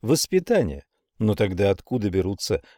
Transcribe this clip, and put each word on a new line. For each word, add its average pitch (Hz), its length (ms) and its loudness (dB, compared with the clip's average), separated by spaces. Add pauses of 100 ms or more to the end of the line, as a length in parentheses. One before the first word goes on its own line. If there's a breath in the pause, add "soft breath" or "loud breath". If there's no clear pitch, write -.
воспитание? 147 840 0 (340)
Но 107 160 2
тогда 98 360 2
откуда 104 400 -2
берутся 95 520 -2 (160 soft breath)